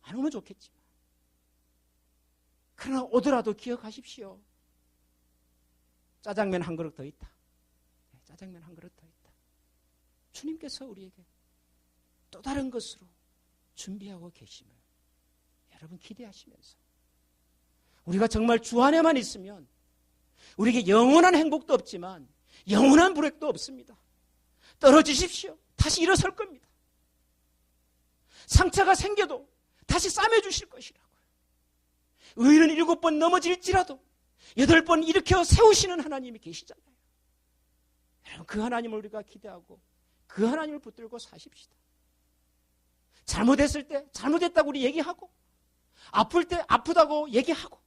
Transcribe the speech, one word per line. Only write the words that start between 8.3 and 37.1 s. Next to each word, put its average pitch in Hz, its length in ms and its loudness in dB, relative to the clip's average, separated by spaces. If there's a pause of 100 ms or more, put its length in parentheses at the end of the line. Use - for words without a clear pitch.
한 170 120 -20
그릇 165 220 -20
더 - 100 -20
있다. - 260 -20 (1000)
주님께서 302 540 -16
우리에게 190 380 -20 (1040)
또 185 100 -20
다른 269 300 -8
것으로 - 360 -14 (680)
준비하고 190 560 -18
계심을 - 400 -20 (1040)
여러분 165 240 -20
기대하시면서, - 760 -20 (1300)
우리가 196 240 -2
정말 226 320 0
주 233 220 -2
안에만 320 340 2
있으면 196 500 -12 (880)
우리에게 220 320 0
영원한 277 460 6
행복도 311 400 0
없지만 175 540 -8 (420)
영원한 277 440 6
불행도 302 340 -6
없습니다. 247 480 -10 (840)
떨어지십시오. 302 800 4 (180)
다시 311 260 0
일어설 381 320 0
겁니다. 381 340 -14 (1800)
상처가 370 480 4
생겨도 381 540 -4 (380)
다시 349 240 -2
싸매주실 403 580 0
것이라고요. - 400 -20 (1300)
의인은 302 340 6
일곱 330 300 0
번 311 180 0
넘어질지라도 359 840 -2 (540)
여덟 320 280 4
번 330 180 2
일으켜 349 420 0
세우시는 392 560 4
하나님이 262 380 -10
계시잖아요. - 480 -20 (1400)